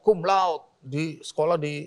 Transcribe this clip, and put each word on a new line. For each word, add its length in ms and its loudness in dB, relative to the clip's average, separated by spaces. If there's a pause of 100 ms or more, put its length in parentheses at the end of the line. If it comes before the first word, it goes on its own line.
cum 240 4
laude, 400 2 (160)
di 400 -6
sekolah 320 0
di 320 -4